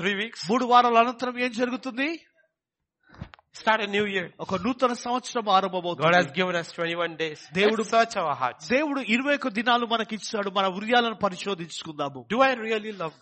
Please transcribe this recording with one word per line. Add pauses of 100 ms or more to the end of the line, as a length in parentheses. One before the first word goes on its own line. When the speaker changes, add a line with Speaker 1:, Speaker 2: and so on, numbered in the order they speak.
Speaker 1:
three
weeks?
Speaker 2:
మూడు
వారాల
అనంతరం
ఏం
జరుగుతుంది? (1300)
Speaker 1:
Start
a
new
year. (100)
Speaker 2:
ఒక
నూతన
సంవత్సరం
ఆరంభమవుతుంది.
Speaker 1:
God
has
given
us
twenty-one
days. (140)
Speaker 2:
దేవుడు,
Speaker 1:
Let's
search
our
hearts.
Speaker 2:
దేవుడు
ఇరవై
ఒక
దినాలు
మనకి
ఇచ్చాడు.
మన
హృదయాలను
పరిశోధించుకుందాము.
Speaker 1:
Do
I
really
love